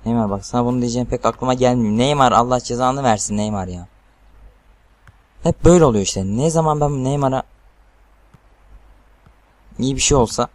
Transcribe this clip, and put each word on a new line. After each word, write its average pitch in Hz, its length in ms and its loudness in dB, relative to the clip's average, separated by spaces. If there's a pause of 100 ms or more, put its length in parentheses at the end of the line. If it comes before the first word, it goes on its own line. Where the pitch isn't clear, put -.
Neymar, 113 240 -2
bak 98 160 -6
sana 120 200 -4
bunu 123 160 -2
diyeceğim 120 260 -4
pek 123 180 -6
aklıma 127 280 -2
gelmiyor. 123 440 2
Neymar, 135 340 2
Allah 120 280 2
cezanı 127 440 -2
versin 107 340 0
Neymar 104 300 -4
ya. 90 200 -14 (1600)
Hep - 220 0
böyle 165 200 8
oluyor 107 180 2
işte. 95 220 -6
Ne 117 240 0
zaman 156 320 0
ben 143 220 -2
Neymar'a 135 400 -2 (2250)
iyi 131 160 -2
bir - 60 -6
şey 147 160 2
olsa. 120 380 0